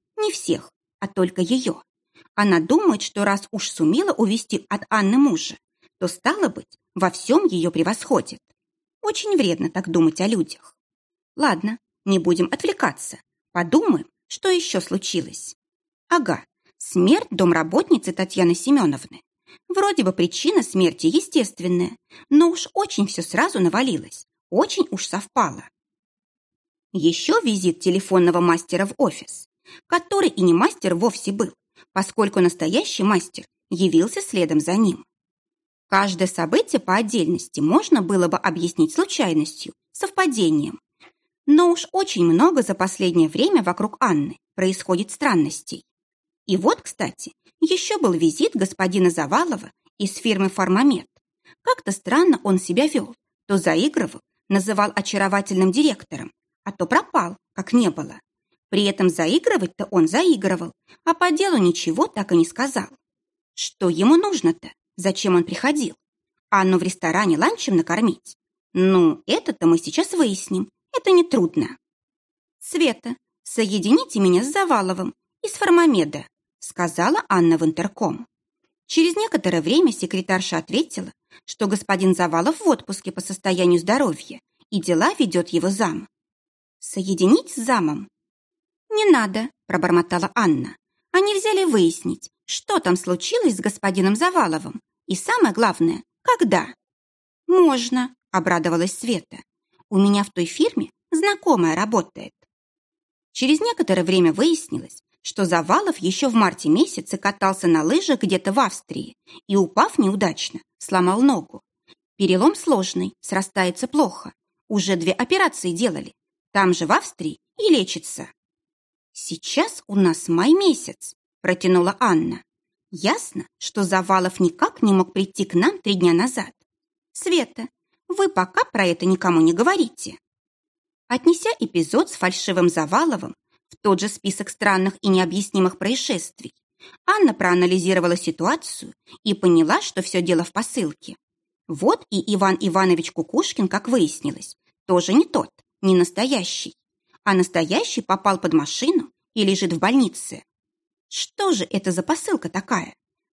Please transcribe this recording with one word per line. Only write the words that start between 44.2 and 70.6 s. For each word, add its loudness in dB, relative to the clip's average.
происходит -2
странностей. -2
И 0
вот, 0
кстати, -10
ещё 0
был 2
визит 0
господина 0
Завалова -2
из -6
фирмы -2
«Фармамед». 0
Как-то -2
странно 2
он 2
себя 0
вёл, -4
то 2
заигрывал, -2
называл 0
очаровательным 0
директором, -2
а -10
то -6
пропал, 0
как -8
не 4
было. -8
При 2
этом 0
заигрывать-то -2
он 4
заигрывал, 0
а 2
по 0
делу 2
ничего 2
так -6
и 4
не 6
сказал. -6
Что -4
ему 4
нужно-то? 0
Зачем 0
он 4
приходил? -4
Анну 4
в -4
ресторане -2
ланчем 0
накормить? -2
Ну, 4
это-то -2
мы 6
сейчас -4
выясним, -2